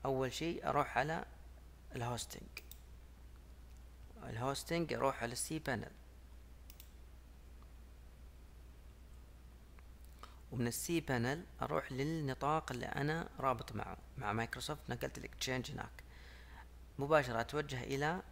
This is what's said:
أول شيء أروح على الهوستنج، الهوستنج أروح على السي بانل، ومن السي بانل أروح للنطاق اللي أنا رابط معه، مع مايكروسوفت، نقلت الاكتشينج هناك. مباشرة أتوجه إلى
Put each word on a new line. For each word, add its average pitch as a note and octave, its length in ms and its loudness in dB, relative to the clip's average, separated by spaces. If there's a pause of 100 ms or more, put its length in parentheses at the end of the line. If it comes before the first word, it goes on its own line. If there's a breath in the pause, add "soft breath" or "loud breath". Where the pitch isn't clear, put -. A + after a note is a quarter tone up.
أول C3 280 4
شيء E3 360 2
أروح C#3 280 6
على D3+ 280 4 (680)
الهوستنج، A#2+ 540 -2 (1700)
الهوستنج C3+ 680 2
أروح B2+ 300 4
على A#2 80 0
السي - 280 0
بانل، B2 320 2 (4000 loud breath)
ومن A#2+ 160 4
السي E3 320 4
بانل C#3+ 460 4 (160)
أروح C#3 300 2
للنطاق D3 800 4
اللي B2 140 0
أنا D3+ 440 2 (100)
رابط C3 320 4
معه، G#2 260 -4 (200)
مع G#2 160 2
مايكروسوفت، A#2+ 560 0
نقلت B2+ 280 -2
الاكتشينج - 540 0
هناك. - 320 -6 (960 loud breath)
مباشرة C3+ 420 8
أتوجه C#3 420 0
إلى D3 380 4 (100)